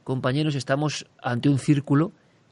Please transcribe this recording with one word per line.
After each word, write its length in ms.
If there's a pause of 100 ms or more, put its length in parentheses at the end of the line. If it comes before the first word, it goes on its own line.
compañeros? 500
Estamos 540 (140)
ante 280
un 80
círculo, 540 (400)